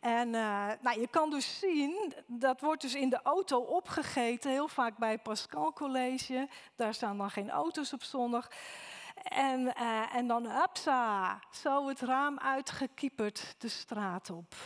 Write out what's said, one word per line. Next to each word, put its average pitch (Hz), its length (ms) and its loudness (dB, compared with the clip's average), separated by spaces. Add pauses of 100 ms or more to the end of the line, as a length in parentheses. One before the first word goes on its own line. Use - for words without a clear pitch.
En, 233 280 2
eh, 208 340 0 (120)
nou, 240 200 2
je 240 80 0
kan 311 220 4
dus 285 280 -2
zien, 330 560 2 (120)
dat 254 340 2
wordt 302 220 2
dus 254 120 -2
in 277 140 2
de 247 140 2
auto 294 380 4
opgegeten, 254 920 0
heel 285 180 2
vaak 233 280 0
bij 220 220 0
Pascal 302 540 -2
College. 262 760 -2 (280)
Daar 220 180 0
staan 202 240 -2
dan 196 120 0
geen 202 200 -4
auto's 311 420 0
op 254 100 -8
zondag. 240 480 -2 (720)
En, 254 520 2
eh, 226 400 0
en 247 120 0
dan, 233 200 2
hupsa, 220 960 2 (100)
zo 277 380 2
het 262 120 -4
raam 269 380 2
uitgekieperd - 1200 -2
de 233 100 -6
straat 190 600 -4
op. 170 240 -12 (120)